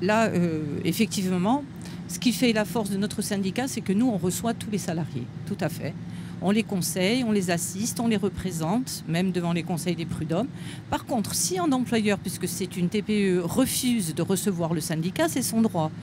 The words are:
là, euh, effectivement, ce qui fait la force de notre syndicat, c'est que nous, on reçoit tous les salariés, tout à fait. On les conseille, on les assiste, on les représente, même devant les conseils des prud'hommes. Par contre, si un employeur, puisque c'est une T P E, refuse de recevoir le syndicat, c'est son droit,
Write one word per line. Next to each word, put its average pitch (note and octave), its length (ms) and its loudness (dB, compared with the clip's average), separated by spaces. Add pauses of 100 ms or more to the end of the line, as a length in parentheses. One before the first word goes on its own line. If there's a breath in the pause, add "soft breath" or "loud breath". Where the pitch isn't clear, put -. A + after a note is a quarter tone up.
là, G#3+ 280 4
euh, F3 340 2 (220)
effectivement, F#3+ 800 2 (440 loud breath)
ce - 100 -8
qui B3 140 2
fait A#3 220 4
la G#3+ 100 2
force G#3+ 240 -2
de G3+ 80 -2
notre G3+ 240 -2
syndicat, G3 480 0
c'est - 140 -4
que G3 100 0
nous, G#3+ 140 4
on A#3 100 2
reçoit F#3 380 0
tous - 160 -8
les G#3 80 0
salariés, D#3+ 460 -2 (220)
tout - 140 -4
à E3+ 80 0
fait. B2 240 -6 (500 loud breath)
On F3+ 100 4
les A3 100 4
conseille, F#3+ 600 0
on A3 100 2
les F#3+ 180 2
assiste, F3+ 500 -2
on A#3 80 2
les A3 80 4
représente, F#3 880 -2
même F3 240 2
devant F3 220 0
les E3+ 100 0
conseils E3+ 320 -2
des E3 120 -6
prud'hommes. D#3+ 420 -2 (400 loud breath)
Par - 160 -2
contre, A3+ 300 -2
si - 240 0
un F4 120 2
employeur, A3+ 480 2
puisque - 300 -4
c'est F#3+ 300 -4
une F3 100 2
T G#3 140 0
P G3 320 4
E, F3+ 100 2
refuse A3 680 0
de - 80 0
recevoir E3+ 500 0
le E3+ 80 0
syndicat, E3+ 480 0
c'est C#4 140 0
son A3+ 180 2
droit, F3 300 2 (120 loud breath)